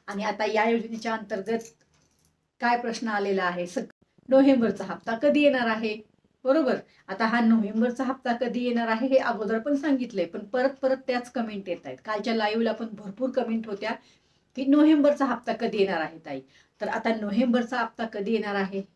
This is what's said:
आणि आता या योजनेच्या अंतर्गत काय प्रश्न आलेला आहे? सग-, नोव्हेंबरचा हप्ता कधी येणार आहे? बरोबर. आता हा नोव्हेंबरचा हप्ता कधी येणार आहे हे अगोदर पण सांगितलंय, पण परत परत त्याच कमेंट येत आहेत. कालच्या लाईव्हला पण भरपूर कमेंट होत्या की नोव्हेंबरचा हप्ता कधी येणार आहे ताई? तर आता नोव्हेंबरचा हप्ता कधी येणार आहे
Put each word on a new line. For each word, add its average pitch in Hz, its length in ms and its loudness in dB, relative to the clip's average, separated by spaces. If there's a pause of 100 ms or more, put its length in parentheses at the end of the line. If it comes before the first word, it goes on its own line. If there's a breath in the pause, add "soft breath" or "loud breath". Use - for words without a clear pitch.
आणि 202 160 -6
आता 214 220 -2
या 214 240 2
योजनेच्या 226 440 -2
अंतर्गत 220 500 -4 (960)
काय 240 160 2
प्रश्न 233 300 -6
आलेला 196 360 0
आहे? 180 240 -2
सग-, 226 260 -8 (360)
नोव्हेंबरचा 262 540 6
हप्ता 226 320 -6
कधी 285 260 4
येणार 262 260 4
आहे? 220 280 -2 (500)
बरोबर. 262 300 2 (320 soft breath)
आता 226 180 -2
हा 226 140 0
नोव्हेंबरचा 226 640 2
हप्ता 247 300 -4
कधी 247 300 -4
येणार 233 240 -2
आहे 226 200 0
हे 262 100 4
अगोदर 226 420 0
पण 285 160 0
सांगितलंय, 254 500 -2
पण 202 140 -10
परत 254 420 -2
परत 262 160 0 (100)
त्याच 247 240 -4
कमेंट 214 380 -6
येत 170 160 -8
आहेत. 131 200 -12
कालच्या 214 300 -2
लाईव्हला 226 360 0
पण 226 200 -6
भरपूर 220 380 -6
कमेंट 226 380 -2
होत्या 214 240 -6 (640 soft breath)
की 262 100 -6
नोव्हेंबरचा 294 600 6
हप्ता 233 280 -2
कधी 214 240 -2
येणार 190 240 2
आहे 165 240 -8
ताई? 139 160 -8 (400 soft breath)
तर 202 60 -2
आता 226 280 -2
नोव्हेंबरचा 233 640 0
हप्ता 233 280 -4
कधी 208 260 -6
येणार 208 240 0
आहे 196 260 -2 (140)